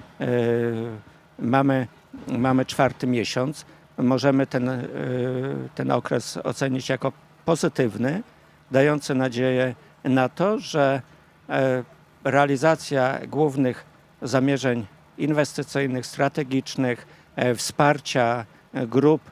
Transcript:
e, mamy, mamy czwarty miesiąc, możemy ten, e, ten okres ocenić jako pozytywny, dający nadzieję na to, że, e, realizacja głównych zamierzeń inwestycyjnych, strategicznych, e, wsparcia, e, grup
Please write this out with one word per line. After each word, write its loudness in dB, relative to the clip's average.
e, -4
mamy, 2
mamy 2
czwarty 0
miesiąc, -2
możemy 2
ten, -2
e, -6
ten -4
okres -2
ocenić -4
jako -2
pozytywny, 0
dający 2
nadzieję 0
na 2
to, 0
że, 0
e, 0
realizacja 2
głównych 0
zamierzeń 0
inwestycyjnych, -2
strategicznych, -2
e, 2
wsparcia, 0
e, -4
grup 4